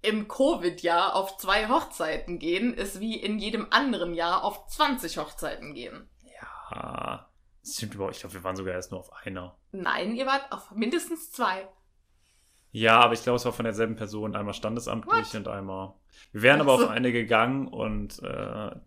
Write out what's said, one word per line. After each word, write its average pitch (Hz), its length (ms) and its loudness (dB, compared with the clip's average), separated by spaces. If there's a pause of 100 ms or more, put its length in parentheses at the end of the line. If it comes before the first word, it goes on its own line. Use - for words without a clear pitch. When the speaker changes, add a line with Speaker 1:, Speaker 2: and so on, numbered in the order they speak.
Speaker 1:
Im 214 260 0
covid-Jahr 175 880 2
auf 190 220 -2
zwei 208 320 2
Hochzeiten 170 680 0
gehen, 180 360 0
ist 190 260 -6
wie 220 160 -4
in 208 240 -2
jedem 208 320 -4
anderen 208 420 2
Jahr 170 300 0
auf - 240 -4
zwanzig 262 500 0
Hochzeiten 151 560 -8
gehen. - 360 -14 (600)
Speaker 2:
Ja, - 600 -8 (340)
das - 120 -10
stimmt 101 200 -6
überhaupt, 98 200 -4
ich - 60 -14
glaub, 92 120 -14
wir 92 100 -12
waren 92 140 -4
sogar 92 160 -4
erst 90 180 -6
nur 95 80 -8
auf - 140 -18 (120)
einer. 92 320 -10 (140)
Speaker 1:
Nein, 190 440 -2
ihr 262 100 -2
wart 277 260 -2
auf - 200 -12
mindestens 254 600 -4
zwei. 190 340 -2 (1040)
Speaker 2:
Ja, 113 280 8
aber 117 140 8
ich 113 100 -4
glaube, 123 140 2
es 120 80 -2
war 117 80 0
von 117 120 -4
derselben 110 300 0
Person. 107 400 -6
Einmal 101 180 -4
standesamtlich 160 800 -2
Speaker 1:
What? - 20 -8
Speaker 2:
und 202 120 -6
einmal, 95 460 -8 (380)
wir 107 100 -6
wären 143 200 8
aber 143 120 8
Speaker 1:
Ach 127 60 8
so. - 60 8
Speaker 2:
auf - 60 0
eine 123 200 2
gegangen 117 560 4
und, 107 540 -4
äh, - 500 -6 (140)